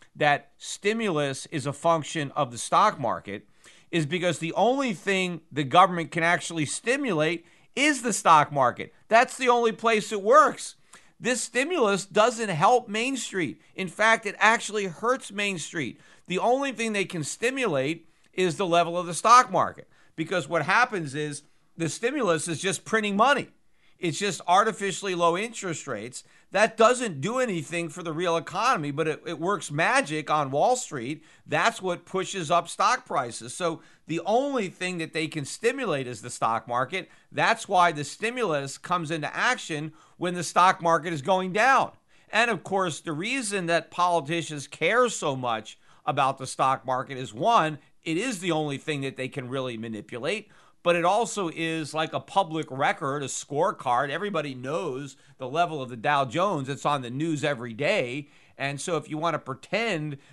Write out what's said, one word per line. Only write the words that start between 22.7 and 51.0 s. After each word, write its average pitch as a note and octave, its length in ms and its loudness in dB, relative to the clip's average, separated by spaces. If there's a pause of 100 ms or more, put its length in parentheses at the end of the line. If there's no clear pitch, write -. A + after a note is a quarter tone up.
printing G#3 300 0
money. A#3 340 4 (500)
It's D#3+ 200 -2
just G3 280 -2
artificially G3 680 2
low E3+ 200 4
interest G3 520 -6
rates. A#2 360 -10 (280)
That G#3+ 260 4
doesn't A3+ 420 4
do A3 200 -2
anything E3+ 500 -2
for E3+ 140 -12
the E3 100 -6
real E3 240 0
economy, F3+ 540 0
but D#3 160 -2
it, D3 180 -4
it D3 140 -8
works F3 320 -2
magic D#3 580 0
on D3+ 220 0
Wall F#3 240 4
Street. D3 480 -8 (240)
That's F#3 340 0
what F3 240 -4
pushes F#3 460 -6
up F3 180 2
stock A#3 380 0
prices. A#2+ 480 -4
So E3+ 260 -4 (240)
the D#3+ 140 -4
only A#3+ 500 0
thing F3+ 300 -6
that D#3 140 -6
they D#3+ 140 -2
can C#3+ 180 -6
stimulate G#3+ 600 -2
is A#2 160 -10
the A#2+ 80 -12
stock A2+ 380 -2
market. B2+ 420 -2 (220)
That's F#3 360 0
why F3 240 6
the D3 120 -6
stimulus F#3 760 -4
comes E3+ 320 -4
into D3+ 260 -4
action D#3+ 580 -2 (240)
when F3+ 180 -4
the F3 80 -6
stock F3+ 360 4
market E3 320 2
is C#3+ 120 -4
going F#3 280 0
down. G#3 400 4 (400)
And A#3 200 2
of E3+ 120 -4
course, F#3 360 -2
the E3 140 -8
reason G3+ 520 -4
that E3 240 0
politicians D#3+ 800 -2
care A3+ 420 2
so D3 260 -2
much A#2 440 -4 (260)
about C3+ 320 2
the C3 100 -10
stock C3+ 380 0
market B2+ 320 -2
is, B2 160 -10
one, D#3 460 2 (240)
it D#3+ 120 -2
is A3 240 -2
the E3+ 120 -2
only D3+ 260 -2
thing C#3+ 240 -4
that C3+ 160 -6
they C3 100 -6
can B2 220 -8
really B2+ 280 -4
manipulate, A#2 720 -8 (320)
but F3 140 4
it E3+ 80 2